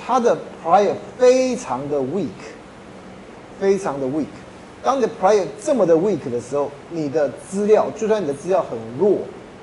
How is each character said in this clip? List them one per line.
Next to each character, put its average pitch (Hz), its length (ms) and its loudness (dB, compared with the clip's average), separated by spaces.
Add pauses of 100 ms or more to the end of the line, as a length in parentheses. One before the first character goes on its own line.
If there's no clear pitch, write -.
它 254 140 2
的 220 180 2 (240)
prior 175 320 4 (240)
非 254 380 6
常 135 320 -6
的 143 100 -2
weak， 139 300 -2 (1300)
非 196 220 2
常 147 180 -4
的 135 100 -4
weak。 139 180 -2 (580)
当 269 140 0
你 262 40 -2
的 220 80 2 (120)
prior 190 240 4 (180)
这 302 100 0
么 214 120 2
的 165 100 6
weak 160 340 0
的 117 120 -4
时 143 160 -6
候， 143 120 0 (200)
你 160 180 -4
的 139 220 0 (200)
资 202 160 -2
料， 202 300 6
就 220 140 -4
算 214 120 2
你 160 60 -4
的 143 60 -2
资 143 160 -8
料 185 120 2
很 - 160 -6 (220)
弱， 180 200 4 (440)